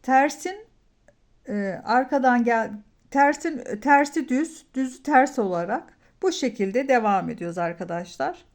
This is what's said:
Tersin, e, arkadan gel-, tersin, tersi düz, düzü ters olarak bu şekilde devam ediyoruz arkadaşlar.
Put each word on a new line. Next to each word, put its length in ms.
Tersin, 640
e, 360
arkadan 600
gel-, 280
tersin, 720
tersi 480
düz, 460
düzü 280
ters 360
olarak 600
bu 100
şekilde 560
devam 420
ediyoruz 280
arkadaşlar. 840